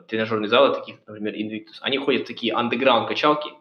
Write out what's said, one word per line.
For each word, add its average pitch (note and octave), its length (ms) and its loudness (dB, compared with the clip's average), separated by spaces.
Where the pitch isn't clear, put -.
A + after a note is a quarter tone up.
тренажёрные A2 400 -2
залы, B2 260 6
таких, - 220 -10
например, G#2 280 -8
Invictus. G#2+ 460 -8
Они C3+ 160 -2
ходят C3+ 260 0
в - 40 -16
такие A#2 260 -4
андеграунд-качалки, A#2 960 0